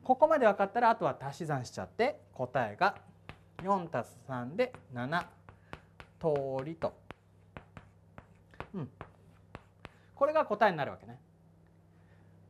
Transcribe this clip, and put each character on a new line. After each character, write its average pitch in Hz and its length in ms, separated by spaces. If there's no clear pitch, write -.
こ 254 140
こ 311 100
ま 320 120
で 247 80
わ 202 80
か 196 100
っ 196 80
た 240 80
ら、 233 100
あ 226 60
と 185 80
は 139 160
足 139 180
し 165 80
算 135 180
し - 60
ち - 100
ゃ 95 40
っ 92 40
て、 - 320
答 123 400
え 104 40
が 190 200
四 185 300
足 123 160
す - 180
三 131 300
で 247 160
七 127 360
通 135 440
り 160 120
と。 - 200
う 190 60
ん。 127 80
こ 277 120
れ 302 60
が 311 120
答 220 240
え - 40
に 165 40
な 143 80
る 110 80
わ 92 40
け - 100
ね。 - 140